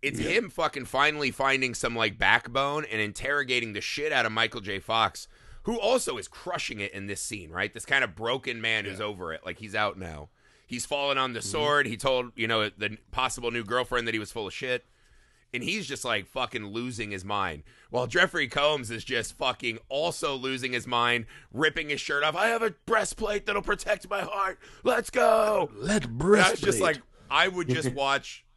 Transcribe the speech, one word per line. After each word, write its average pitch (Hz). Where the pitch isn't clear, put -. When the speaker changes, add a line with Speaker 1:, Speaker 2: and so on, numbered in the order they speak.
Speaker 1:
it's 143
Speaker 2:
Yeah. 151
Speaker 1:
him 196
fucking 147
finally 143
finding 131
some, 117
like, 110
backbone 135
and 110
interrogating 123
the 101
shit 147
out 123
of 110
Michael 113
J. 98
Fox, 110
who 233
also 214
is 98
crushing 151
it 98
in 98
this 98
scene, 90
right? 95
This -
kind 139
of 98
broken 117
man 110
who's 95
Speaker 3:
Yeah. 107
Speaker 1:
over 90
it, 78
like, 90
he's 104
out 107
now. 80
He's 120
fallen 143
on 131
the 113
Speaker 3:
Mm-hmm. 104
Speaker 1:
sword. 147
He 113
told, 127
you 113
know, 110
the 104
possible 127
new 117
girlfriend 120
that 113
he 110
was 104
full 110
of 95
shit. 127
And 123
he's 180
just, 123
like, 107
fucking 120
losing 113
his 95
mind. 95
While 123
Jeffrey 170
Combs 143
is 110
just 117
fucking 120
also 151
losing 131
his 123
mind, 120
ripping 151
his 139
shirt 143
off. 156
"I 190
have 233
a 220
breastplate 208
that'll 202
protect 196
my 202
heart. 190
Let's -
go." 220
Speaker 3:
Let 160
Speaker 1:
And 117
I 190
was -
just -
Speaker 3:
breastplate. 196
Speaker 1:
like, 160
I 160
would 175
just 131
Speaker 2:
<laughs> 120
Speaker 1:
watch 139